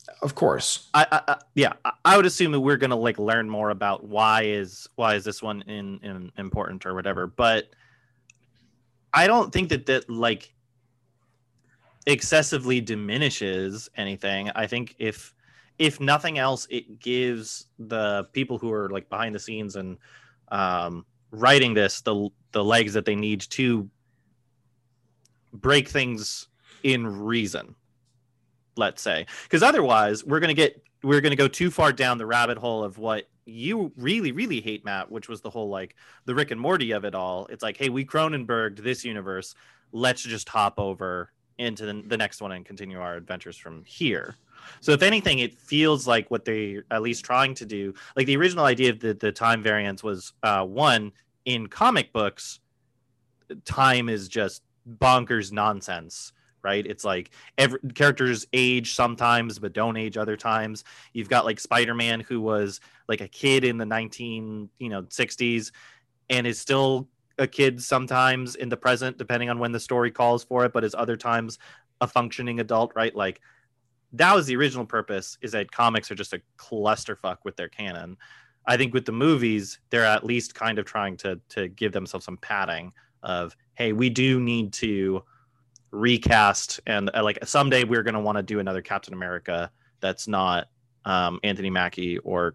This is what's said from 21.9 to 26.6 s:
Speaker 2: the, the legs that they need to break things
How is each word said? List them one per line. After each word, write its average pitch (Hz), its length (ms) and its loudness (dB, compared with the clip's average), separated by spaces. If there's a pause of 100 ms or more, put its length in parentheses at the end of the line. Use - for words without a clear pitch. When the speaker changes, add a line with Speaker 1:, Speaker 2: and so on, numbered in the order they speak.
Speaker 2:
the, 104 260 -2 (240)
the 107 100 0
legs 107 300 4
that 107 120 0
they 107 120 0
need 104 240 -2
to 117 480 -2 (1600)
break 139 360 2
things 123 600 -4 (340)